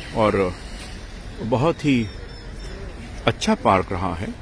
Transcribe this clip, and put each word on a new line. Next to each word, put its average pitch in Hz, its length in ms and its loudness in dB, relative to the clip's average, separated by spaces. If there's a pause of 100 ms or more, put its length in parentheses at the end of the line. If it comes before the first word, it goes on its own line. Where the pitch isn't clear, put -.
(160)
और 98 380 4 (880)
बहुत 127 420 2
ही 123 220 4 (1200)
अच्छा 214 280 2
पार्क 101 380 4
रहा 92 220 0
है। 131 140 -4 (140)